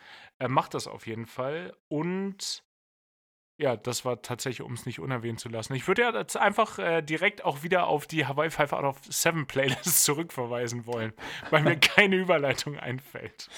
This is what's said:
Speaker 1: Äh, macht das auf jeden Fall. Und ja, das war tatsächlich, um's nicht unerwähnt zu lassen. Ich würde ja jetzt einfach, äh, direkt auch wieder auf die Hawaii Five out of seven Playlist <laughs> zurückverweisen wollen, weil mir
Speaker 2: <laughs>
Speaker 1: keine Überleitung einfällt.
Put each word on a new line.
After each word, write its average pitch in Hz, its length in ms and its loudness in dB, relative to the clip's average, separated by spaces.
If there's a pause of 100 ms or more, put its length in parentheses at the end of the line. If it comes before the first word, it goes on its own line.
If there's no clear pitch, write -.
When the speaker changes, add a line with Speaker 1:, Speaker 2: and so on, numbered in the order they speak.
(400)
Speaker 1:
Äh, 127 80 0
macht 151 260 2
das 127 120 -4
auf 117 200 -14
jeden 113 200 -8
Fall. 156 480 -8 (160)
Und 185 720 -4 (960)
ja, 127 160 2
das 120 280 -4
war 123 180 -2
tatsächlich, 120 420 -6
um's 120 220 -10
nicht 123 140 -8
unerwähnt 117 400 -4
zu - 80 -10
lassen. 113 260 -6
Ich 127 140 -2
würde 196 140 4
ja 233 140 2
jetzt 190 200 -4
einfach, 214 420 2
äh, 165 240 2
direkt 160 420 0
auch 143 200 -2
wieder 175 240 2
auf 147 180 0
die 156 180 0
Hawaii 151 260 0
Five 151 220 2
out - 120 0
of 135 160 -2 (120)
seven 165 360 2
Playlist 135 560 2
<laughs> - 0 -
zurückverweisen 120 840 -2
wollen, 113 260 -2 (380)
weil 151 140 6
mir 170 160 6
Speaker 2:
<laughs> - 0 -
Speaker 1:
keine 196 340 6
Überleitung 147 640 2
einfällt. - 800 -10